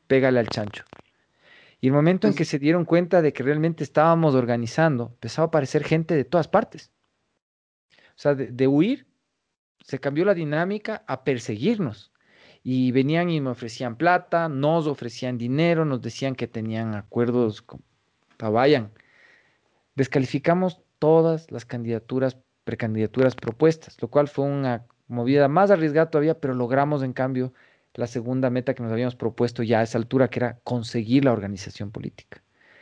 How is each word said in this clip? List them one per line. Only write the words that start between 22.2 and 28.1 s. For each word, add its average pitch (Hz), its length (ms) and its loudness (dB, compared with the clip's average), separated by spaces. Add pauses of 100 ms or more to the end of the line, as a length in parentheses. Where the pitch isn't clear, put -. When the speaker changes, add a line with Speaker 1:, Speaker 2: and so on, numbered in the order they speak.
Speaker 1:
precandidaturas 110 720 0
propuestas, - 680 -2
lo 117 60 -8
cual 147 200 2
fue 139 180 -4
una 131 400 -4 (220)
movida 127 400 2
más 180 220 4
arriesgada 160 400 2
todavía, 160 300 2
pero 131 160 -4
logramos, 135 480 0
en 127 100 -4
cambio, 131 400 -4 (400)
la 120 140 -6
segunda 127 420 -2